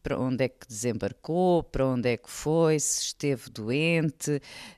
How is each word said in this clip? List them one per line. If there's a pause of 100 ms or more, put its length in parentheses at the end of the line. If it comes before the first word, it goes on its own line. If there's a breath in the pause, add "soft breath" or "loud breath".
para
onde
é
que
desembarcou,
para
onde
é
que
foi,
se
esteve
doente, (360 loud breath)